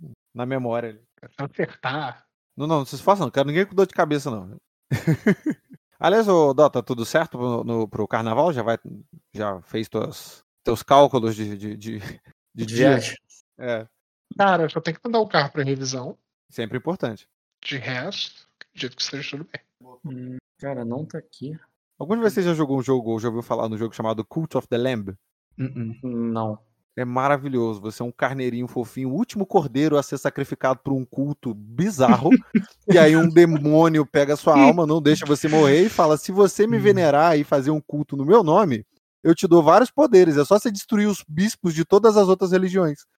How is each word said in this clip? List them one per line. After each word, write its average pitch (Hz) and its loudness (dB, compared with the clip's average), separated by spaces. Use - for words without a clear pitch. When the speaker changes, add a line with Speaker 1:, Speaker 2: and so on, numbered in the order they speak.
Speaker 1:
na 120 -8
memória 117 -6
ali. 110 -20
Speaker 2:
É 120 -20
só - -14
acertar. 139 -10
Speaker 1:
Não, 143 -8
não, 160 0
não 135 -4
se - -16
esforça 190 0
não, 123 -4
quero 139 -2
ninguém 175 -2
com 185 -20
dor 190 2
de - -18
cabeça 147 -2
não. 101 -12
<laughs> - -2
Aliás, 208 2
ô 156 4
Dota, 135 2
tudo 117 -6
certo 160 -4
pro, 120 -4
no, 113 -4
pro 104 -6
carnaval? 117 -2
Já 123 -6
vai, 113 -2
já 101 -8
fez 110 -10
tuas, - -12
teus 117 -4
cálculos 127 4
de, 104 -8
de, 104 -12
de, 110 -12
de - -18
Speaker 3:
De 113 -8
Speaker 1:
dias? 113 -6
Speaker 3:
viagem. 127 2
Speaker 1:
É. 117 -6
Speaker 2:
Cara, 190 2
eu 147 -4
só 165 -6
tenho 160 -8
que - -20
mandar 233 -2
o 214 -2
carro 147 0
pra 151 -4
revisão. 131 -6
Speaker 1:
Sempre 117 -10
importante. 131 -8
Speaker 2:
De 143 -10
resto, 135 -12
acredito - -14
que - -8
esteja 143 -12
tudo 156 -14
bem. - -16
Speaker 3:
Hum, 127 -14
cara, 135 -10
não 123 -8
tá - -16
aqui. - -16
Speaker 1:
Algum 180 -6
de 233 -4
vocês 196 -2
já 170 0
jogou 139 -2
um 127 -4
jogo 120 -2
ou 113 -4
já 120 -6
ouviu 117 -8
falar 117 -6
no 110 -8
jogo 110 -8
chamado 110 -6
Cult - -8
of 127 -4
the 120 -2
Lamb? 120 -4
Speaker 4:
Uh-uh. 127 -10
Speaker 3:
Não. 113 -6
Speaker 1:
É 123 -6
maravilhoso. 127 -2
Você 110 -10
é - -6
um 120 -8
carneirinho 123 -6
fofinho, 127 -8
o 135 -6
último 202 -6
cordeiro 147 0
a 139 2
ser - -8
sacrificado 135 -4
por 139 -4
um 131 -4
culto 139 -8
bizarro. 127 0
Speaker 4:
<laughs> - 0
Speaker 1:
E 180 8
aí 156 8
um 165 4
demônio 160 4
pega 143 0
sua 147 4
alma, 160 6
não 156 0
deixa 156 2
você 147 -2
morrer 151 4
e 226 0
fala, 156 2
"Se - -8
você 202 2
me 233 -2
Speaker 4:
Hum. 139 0
Speaker 1:
venerar 160 4
e 143 -2
fazer 139 0
um 156 -2
culto 147 -8
no 135 -6
meu 202 6
nome, 151 2
eu 160 4
te 175 0
dou 170 6
vários 165 6
poderes. 185 4
É 143 2
só 196 2
você 226 -2
destruir 208 -2
os 202 -4
bispos 175 -4
de 160 -2
todas 214 4
as 202 6
outras 185 2
religiões." 185 -2